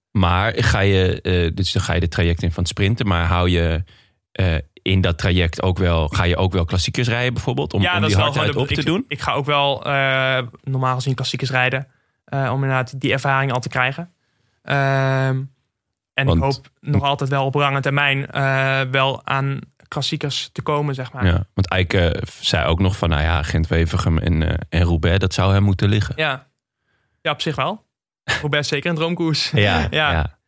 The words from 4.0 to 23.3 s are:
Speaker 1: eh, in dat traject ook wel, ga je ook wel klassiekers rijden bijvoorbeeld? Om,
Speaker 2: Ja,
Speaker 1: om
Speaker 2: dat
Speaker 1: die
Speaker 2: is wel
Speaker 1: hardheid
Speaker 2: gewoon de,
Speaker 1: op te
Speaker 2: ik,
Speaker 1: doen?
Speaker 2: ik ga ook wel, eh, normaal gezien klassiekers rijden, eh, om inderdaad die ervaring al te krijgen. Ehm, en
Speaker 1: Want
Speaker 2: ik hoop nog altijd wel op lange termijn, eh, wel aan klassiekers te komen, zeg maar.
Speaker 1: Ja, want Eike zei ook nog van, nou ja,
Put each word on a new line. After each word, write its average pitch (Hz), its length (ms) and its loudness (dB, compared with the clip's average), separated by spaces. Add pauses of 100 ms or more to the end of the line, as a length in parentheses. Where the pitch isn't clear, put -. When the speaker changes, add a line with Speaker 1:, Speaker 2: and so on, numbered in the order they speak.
Speaker 1:
eh, 90 240 0 (260)
in 92 200 2
dat 87 160 2
traject 90 440 2
ook 92 160 0
wel, 85 300 2
ga 85 160 0
je 85 140 2
ook 92 160 0
wel 87 120 2
klassiekers 92 420 -2
rijden 120 260 -2
bijvoorbeeld? - 400 -4
Om, 101 80 2
Speaker 2:
Ja, 180 140 2
Speaker 1:
om - 60 0
Speaker 2:
dat - 0 -
Speaker 1:
die 104 80 2
Speaker 2:
is 101 60 2
wel 98 100 4
Speaker 1:
hardheid - 260 0
Speaker 2:
gewoon - 160 0
de, - 40 -4
Speaker 1:
op - 40 -2
te 151 60 0
Speaker 2:
ik, 147 60 -2
Speaker 1:
doen? 185 200 0
Speaker 2:
ik - 140 -8
ga 139 120 -2
ook 135 120 -2
wel, 143 400 0
eh, 131 560 0 (220)
normaal 131 320 0
gezien 127 200 -2
klassiekers 131 360 -4
rijden, 127 360 0 (380)
eh, 135 260 -2
om 135 120 -2
inderdaad 131 380 -2
die 135 100 0
ervaring 135 400 0
al 123 80 0
te - 100 -8
krijgen. 143 440 -4 (500)
Ehm, 135 800 0 (720)
en 135 120 -2
Speaker 1:
Want 85 120 4
Speaker 2:
ik 85 60 2
hoop 135 260 -2 (100)
nog 139 240 0
altijd 139 260 -2
wel 139 160 0
op 135 100 -2
lange 139 260 0
termijn, 139 460 0
eh, 135 540 0 (100)
wel 135 340 0
aan 135 340 -2 (280)
klassiekers - 640 -6
te - 100 -12
komen, 147 340 -2
zeg 127 180 -10
maar. 127 120 -2
Speaker 1:
Ja, 87 280 2
want 95 160 0
Eike 92 540 0 (160)
zei - 260 0
ook 82 140 2
nog 95 180 2
van, 87 120 0
nou 76 120 2
ja, 80 220 2